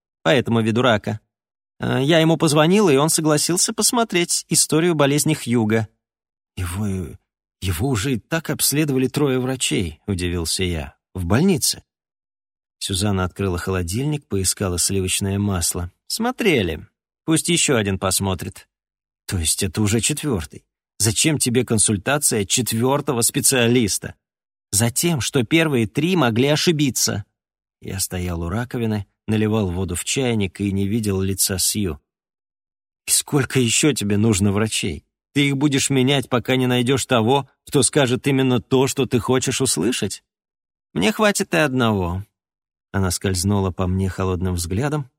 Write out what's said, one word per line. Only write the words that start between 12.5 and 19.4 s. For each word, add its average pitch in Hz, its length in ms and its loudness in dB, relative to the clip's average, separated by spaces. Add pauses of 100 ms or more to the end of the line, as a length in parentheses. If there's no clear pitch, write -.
Сюзанна 95 460 -2
открыла 90 340 -4
холодильник, 98 680 -4
поискала 92 520 -2
сливочное 98 600 -2
масло. 90 520 -2 (160)
«Смотрели. 151 800 -2 (380)
Пусть 160 240 0
еще 156 280 2
один 98 220 0
посмотрит». 95 720 -4 (580)
«То 95 120 -4
есть - 240 -2